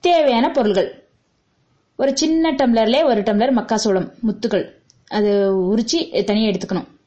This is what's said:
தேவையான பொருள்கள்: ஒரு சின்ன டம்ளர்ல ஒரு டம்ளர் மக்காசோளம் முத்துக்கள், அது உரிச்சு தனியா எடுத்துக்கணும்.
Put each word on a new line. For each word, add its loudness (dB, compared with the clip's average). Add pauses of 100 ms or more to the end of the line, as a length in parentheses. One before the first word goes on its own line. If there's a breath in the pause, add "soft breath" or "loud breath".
தேவையான 4
பொருள்கள்: 0 (1080)
ஒரு 0
சின்ன 0
டம்ளர்ல 2
ஒரு 2
டம்ளர் 0
மக்காசோளம் 0 (140)
முத்துக்கள், -2 (460)
அது 0 (320)
உரிச்சு 0 (240)
தனியா 0
எடுத்துக்கணும். -6 (180)